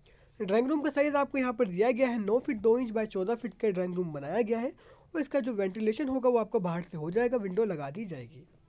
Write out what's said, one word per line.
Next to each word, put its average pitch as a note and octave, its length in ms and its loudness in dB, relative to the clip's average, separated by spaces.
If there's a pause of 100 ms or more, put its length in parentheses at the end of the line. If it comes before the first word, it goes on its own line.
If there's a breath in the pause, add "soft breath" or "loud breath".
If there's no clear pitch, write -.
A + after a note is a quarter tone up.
(400 soft breath)
ड्राइंग A3 280 2
रूम D4+ 140 0
का D4+ 80 0
साइज C#4+ 240 2
आपको C#4 240 0
यहाँ B3+ 140 0
पर A#3 160 0
दिया F#3 220 2
गया B3+ 180 2
है, A#3+ 100 -2
नौ G#3 200 0
फीट C4 180 -2
दो A3 220 4
इंच B3+ 120 -2
by G#3+ 160 -2
चौदह G3+ 280 -2
फीट A3+ 200 -8
का A3 160 0
ड्राइंग F3+ 240 -2
रूम F3 180 -2
बनाया D3+ 300 -2
गया A3+ 160 0
है B3 120 -2 (440 loud breath)
और E4 60 0
इसका C#4 200 0
जो B3 120 -2
वेंटिलेशन G#3+ 560 0
होगा C4 200 2
वो B3 100 6
आपको A3 220 0
बाहर F3 220 -2
से - 140 -12
हो D#3 140 -6
जाएगा, A#3+ 260 2
विंडो G3 280 0
लगा D#3 260 -2
दी G3 140 -8
जाएगी। C3+ 400 -12 (240)